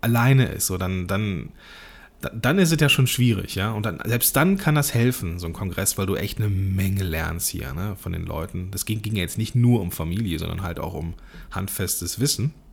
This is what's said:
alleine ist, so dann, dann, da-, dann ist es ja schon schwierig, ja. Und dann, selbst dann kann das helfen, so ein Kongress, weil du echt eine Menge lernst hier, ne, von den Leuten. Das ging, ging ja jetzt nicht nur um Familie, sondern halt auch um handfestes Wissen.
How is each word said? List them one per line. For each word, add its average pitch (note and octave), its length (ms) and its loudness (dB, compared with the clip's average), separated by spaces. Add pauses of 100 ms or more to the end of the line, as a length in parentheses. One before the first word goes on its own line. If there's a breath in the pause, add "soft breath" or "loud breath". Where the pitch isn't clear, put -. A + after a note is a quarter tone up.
alleine A#2+ 440 6
ist, - 220 -4
so F#2+ 100 -2
dann, F#2 300 -2
dann, G2 420 -2 (720 loud breath)
da-, - 80 -4
dann B2+ 300 0
ist E3+ 120 6
es E3 80 2
ja D3+ 100 4
schon C3 180 6
schwierig, A#2 480 2
ja. G2+ 160 0
Und G#2 160 -2
dann, F2 180 -4
selbst A#2 300 0
dann F#3 220 6
kann D#3 180 2
das C#3+ 180 2
helfen, A#2 460 2
so F2 80 -6
ein E2 60 -6
Kongress, F#2+ 440 -2
weil G2 80 0
du F#2+ 100 0
echt - 220 -4
eine G#2+ 120 0
Menge F#2+ 540 0
lernst D#2+ 460 -2
hier, - 240 -6
ne, F#2+ 260 -4
von F2 140 -6
den E2+ 120 -6
Leuten. E2+ 440 -6
Das F#2+ 160 -6
ging, A2 160 -2
ging G#2+ 140 -4
ja F#2 80 0
jetzt - 160 -4
nicht A2 160 -2
nur A#2+ 260 6
um F2+ 100 -4
Familie, E2+ 460 -4
sondern D#2+ 240 -4
halt F2 180 -6
auch F2 140 -6
um E2 220 -6 (360 loud breath)
handfestes F#2+ 680 -4
Wissen. C#3+ 340 0 (200)